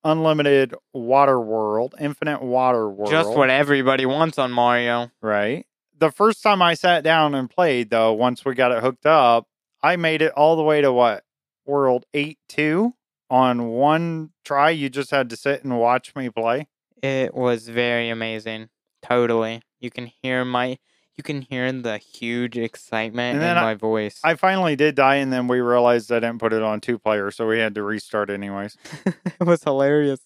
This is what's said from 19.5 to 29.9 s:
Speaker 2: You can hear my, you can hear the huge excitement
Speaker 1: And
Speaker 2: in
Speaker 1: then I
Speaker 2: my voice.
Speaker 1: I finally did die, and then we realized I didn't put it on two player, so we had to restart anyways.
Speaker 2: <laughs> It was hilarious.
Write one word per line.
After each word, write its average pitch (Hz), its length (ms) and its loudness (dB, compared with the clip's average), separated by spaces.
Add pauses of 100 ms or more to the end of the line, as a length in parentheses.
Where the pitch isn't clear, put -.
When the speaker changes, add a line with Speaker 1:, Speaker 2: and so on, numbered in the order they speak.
Speaker 2:
You 123 120 -12
can 120 160 -14 (160)
hear 127 200 -2
my, 127 360 -4 (360)
you - 80 -20
can 143 200 -8
hear 127 280 -6
the 120 280 -8
huge 120 580 -8
excitement 117 800 -6
Speaker 1:
And - 20 -2
Speaker 2:
in 151 40 -2
Speaker 1:
then 170 180 0
I - 20 0
Speaker 2:
my 113 140 -2
voice. 107 480 -4
Speaker 1:
I 165 100 2
finally 185 420 0
did 147 200 0
die, 139 220 4
and 135 140 -2
then 127 160 -2
we 127 140 0
realized 120 500 2
I 117 80 2
didn't 117 200 -4
put 113 120 -6
it 110 120 -2
on 107 180 -4
two 120 160 -6
player, 104 320 -2
so 113 180 -6
we 110 120 0
had 110 160 -4
to 104 80 -6
restart 104 480 -6
anyways. 101 440 -10 (300)
Speaker 2:
<laughs> 180 100 -4 (240)
It 175 80 -2
was 170 160 2
hilarious. 139 600 0